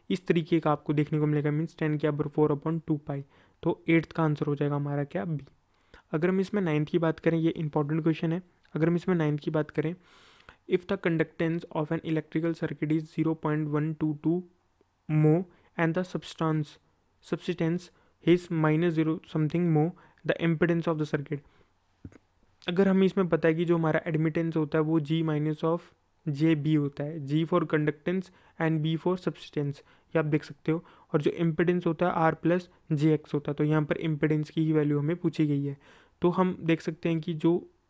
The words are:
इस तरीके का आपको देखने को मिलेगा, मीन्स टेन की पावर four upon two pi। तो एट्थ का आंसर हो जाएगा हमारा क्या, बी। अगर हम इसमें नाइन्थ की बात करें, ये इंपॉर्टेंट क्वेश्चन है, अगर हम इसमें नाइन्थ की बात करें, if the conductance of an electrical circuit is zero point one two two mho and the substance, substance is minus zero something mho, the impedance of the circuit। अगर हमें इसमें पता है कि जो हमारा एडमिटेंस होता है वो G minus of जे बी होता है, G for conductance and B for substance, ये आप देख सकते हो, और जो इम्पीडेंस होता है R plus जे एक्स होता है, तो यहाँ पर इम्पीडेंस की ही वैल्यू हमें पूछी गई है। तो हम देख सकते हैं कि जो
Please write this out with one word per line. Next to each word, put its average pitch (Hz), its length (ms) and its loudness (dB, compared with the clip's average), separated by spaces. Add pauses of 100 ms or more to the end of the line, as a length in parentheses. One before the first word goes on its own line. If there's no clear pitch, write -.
(100)
इस - 160 -4
तरीके 165 340 2
का 151 120 0
आपको 147 200 -2
देखने 151 260 0
को 151 80 2
मिलेगा, 147 240 0
मीन्स 156 280 -2
टेन 151 200 -2
की 151 120 0
पावर 147 180 -2
four 147 320 2
upon 165 200 -4 (100)
two 151 200 -4
pi। 139 120 -6 (400)
तो - 260 -4
एट्थ 165 240 2
का 165 100 -2
आंसर 151 240 0
हो 147 80 0
जाएगा 143 220 -2
हमारा 143 280 -2
क्या, 185 200 -6
बी। 147 200 -6 (680)
अगर 165 160 0
हम 190 120 2
इसमें 196 220 -2
नाइन्थ 151 260 0
की 175 100 -2
बात 160 200 0
करें, 165 200 0
ये 160 120 2
इंपॉर्टेंट 151 520 -2
क्वेश्चन 160 300 0
है, 180 100 -4 (320)
अगर 165 140 2
हम 175 80 2
इसमें 180 200 0
नाइन्थ 151 240 0
की 165 100 -4
बात 151 200 -2
करें, 156 240 -4 (800)
if 185 80 2
the 196 180 -4
conductance 165 640 -2 (120)
of 156 160 -2
an 165 80 -2
electrical 160 640 -4
circuit 151 300 -4
is 160 100 0
zero 160 340 -2 (100)
point 151 260 -2
one 151 220 -2
two 156 200 -2 (120)
two 175 160 2 (680)
mho 156 320 4 (380)
and 165 180 2
the 185 60 -2 (120)
substance, 156 500 -2 (640)
substance 170 480 -2 (480)
is 175 120 6 (120)
minus 160 460 2
zero 160 200 0 (180)
something 156 280 0 (120)
mho, 156 140 2 (360)
the 160 180 0
impedance 170 440 0
of 156 120 -2
the 151 140 -2
circuit। 143 240 -6 (1300)
अगर 190 200 4
हमें 190 180 6
इसमें 185 220 0
पता 165 200 2
है 160 60 4
कि 170 100 0
जो 170 120 4
हमारा 160 300 2
एडमिटेंस 160 500 0
होता 156 220 0
है 160 40 2
वो 160 180 2
G 160 220 0
minus 151 420 -2
of 165 160 0 (480)
जे 156 260 2
बी 151 200 0
होता 143 300 0
है, 151 220 -10
G 135 40 -8
for 160 300 2
conductance 160 640 -2 (380)
and 160 200 0
B 160 140 0
for 180 200 0
substance, 147 680 -6
ये - 340 -8
आप 156 60 0
देख 151 200 0
सकते - 280 -6
हो, 165 120 -4 (300)
और 151 80 2
जो - 80 2
इम्पीडेंस 175 560 0
होता 170 240 0
है 160 220 2
R 151 40 -6 (100)
plus 180 160 2 (300)
जे 156 220 4
एक्स 147 200 -4
होता 147 160 -4
है, 143 40 -4
तो 151 100 0
यहाँ 151 180 2
पर 147 140 -2
इम्पीडेंस 151 540 -2
की 160 140 0
ही 156 80 2
वैल्यू 147 260 2
हमें 151 180 -2
पूछी 160 300 0
गई 143 180 0
है। 139 140 -6 (440)
तो 175 80 4
हम 185 300 0
देख 160 200 0
सकते 170 280 -6
हैं 165 120 0
कि 165 140 -6
जो 170 360 0 (200)